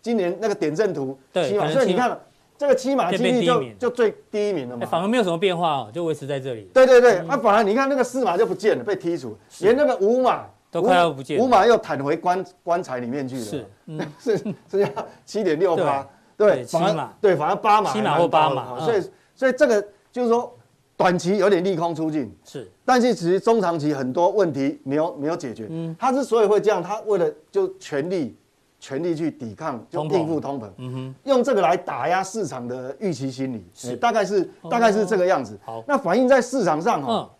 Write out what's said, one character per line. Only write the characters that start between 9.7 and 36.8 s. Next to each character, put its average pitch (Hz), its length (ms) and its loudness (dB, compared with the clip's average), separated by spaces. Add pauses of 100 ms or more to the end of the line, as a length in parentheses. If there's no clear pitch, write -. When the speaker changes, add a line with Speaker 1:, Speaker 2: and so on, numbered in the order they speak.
Speaker 1:
那 294 120 2
个 247 100 0 (100)
五 247 140 2
码， 202 240 0 (260)
Speaker 2:
都 170 120 -4
快 180 140 4
要 170 140 4
不 135 120 -10
见 143 160 -4
了。 233 60 2
Speaker 1:
五 262 40 0
码 214 180 6
又 233 100 6
弹 - 260 -4
回 143 140 -2
棺-， 180 280 -2 (180)
棺 175 200 -2
材 127 180 -8
里 123 60 -8
面 135 200 -6
去 127 100 -10
了。 123 60 -8
Speaker 2:
是， 110 240 -10 (200)
嗯。 156 140 -12 (100)
Speaker 1:
<laughs> - 100 -20
是， 220 160 0 (340)
剩 196 100 0
下 196 80 2 (360)
七 208 180 -6
点 160 160 2
六 175 180 4
八。 143 300 -2 (300)
Speaker 2:
对。 214 120 4
Speaker 1:
对， 165 80 4
Speaker 2:
对， 127 80 -6
Speaker 1:
反 170 180 -2
而， 196 80 2
Speaker 2:
七 175 60 -2
码。 131 240 -8
Speaker 1:
对， 185 160 4
反 151 120 -2
而 190 60 2
八 214 260 4
码 170 100 -2
还 214 120 0
蛮 160 140 2
高 - 0 -
的， - 0 -
Speaker 2:
七 - 0 -
码 - 20 2
或 170 100 4
八 156 220 4
码， - 240 -6
Speaker 1:
哦， - 60 -8
所 220 140 0
以， 202 40 2
Speaker 2:
嗯。 165 140 -6 (220)
Speaker 1:
所 262 140 0
以 254 40 2
这 277 140 4
个 214 160 2 (280)
就 247 120 -6
是 240 60 0
说 233 240 0 (440)
短 180 200 2
期 180 220 0
有 196 100 4
点 180 140 4
利 190 140 0
空 170 180 -2
出 160 160 -4
尽。 123 240 -6 (100)
Speaker 2:
是。 120 240 -16 (160)
Speaker 1:
但 254 160 4
是 240 140 4
其 180 120 -4
实 185 120 2
中 226 220 2
长 170 180 0
期 147 140 0
很 131 200 -4
多 175 180 2
问 190 200 2
题 139 320 -4
没 135 140 -4
有， 165 200 0
没 147 120 -6
有 170 80 -2
解 131 180 -10
决。 110 160 -12
Speaker 2:
嗯。 165 280 -8
Speaker 1:
他 262 120 -2
之 262 140 0
所 226 180 2
以 202 40 4
会 202 140 4
这 208 100 2
样， 185 120 0
他 196 200 -6
为 202 160 0
了 160 120 2 (200)
就 190 260 0
全 147 340 -6
力， 160 240 -4 (460)
全 139 240 -8
力 175 100 -2
去 156 160 -4
抵 113 240 -12
抗， 139 340 -10
就 - 180 -6
应 160 200 0
付 156 140 -2
通 139 160 -8
膨。 123 40 -8
Speaker 2:
通 107 80 -12
膨。 95 100 -18
嗯 127 140 -10
哼。 131 220 -10 (100)
Speaker 1:
用 254 200 2
这 269 100 0
个 202 60 2
来 175 160 4
打 139 320 -6
压 185 160 0
市 196 220 -6
场 120 200 -10
的 127 320 -10
预 190 140 -4
期 135 180 -6
心 131 220 -6
理。 104 120 -10 (100)
Speaker 2:
是。 123 180 -10
Speaker 1:
哎， 120 40 -6
大 233 140 2
概 214 140 0
是， 185 240 0 (140)
Speaker 2:
哦。 165 80 -12
Speaker 1:
大 233 100 0
概 226 100 6
是 208 160 2
这 214 100 0
个 180 80 2
样 170 200 2
子。 104 200 -14
Speaker 2:
好。 113 220 -12
Speaker 1:
那 285 100 0
反 190 220 0
映 254 80 4
在 254 140 6
市 240 240 -4
场 160 160 0